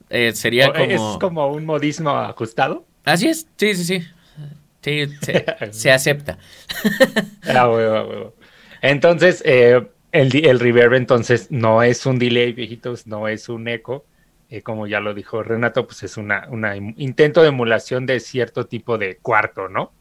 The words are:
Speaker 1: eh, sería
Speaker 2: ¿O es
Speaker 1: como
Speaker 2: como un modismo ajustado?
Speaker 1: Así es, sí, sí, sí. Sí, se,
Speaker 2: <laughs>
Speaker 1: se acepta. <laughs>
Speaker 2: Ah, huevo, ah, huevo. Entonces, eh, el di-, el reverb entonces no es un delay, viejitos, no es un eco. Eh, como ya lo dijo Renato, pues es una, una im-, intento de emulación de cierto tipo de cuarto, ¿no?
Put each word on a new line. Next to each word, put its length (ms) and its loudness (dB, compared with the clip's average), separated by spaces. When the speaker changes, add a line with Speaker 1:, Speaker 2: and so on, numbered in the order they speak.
Speaker 1:
eh, 240 0
sería 360 2
Speaker 2:
¿O 60 -2
es 220 0
Speaker 1:
como 220 -4
Speaker 2:
como 340 -2
un 120 -8
modismo 460 -4
ajustado? 720 -4
Speaker 1:
Así 220 0
es, 200 -4
sí, 180 0
sí, 100 -4
sí. 180 -4
Sí, 260 -4
se, 240 -2
Speaker 2:
<laughs> 120 -10
Speaker 1:
se 200 0
acepta. 520 0
<laughs> 1040 -4
Speaker 2:
Ah, 220 4
huevo, 260 2
ah, 100 -2
huevo. 300 -14
Entonces, 640 4
eh, 360 6
el 180 2
di-, 160 2
el 140 6
reverb 340 6
entonces 560 2
no 340 2
es 220 0
un 140 0
delay, 340 0
viejitos, 540 -12
no 200 -8
es 220 -8
un 180 -10
eco. 380 -8
Eh, 100 -16
como 260 -10
ya 120 -4
lo 140 -6
dijo 300 -10
Renato, 440 -2
pues 160 -20
es 140 -14
una, 320 -6
una 260 -6
im-, 220 -10
intento 440 2
de 80 8
emulación 560 -2
de 140 -2
cierto 480 -6
tipo 300 -6
de 200 -8
cuarto, 520 -2
¿no? 320 -6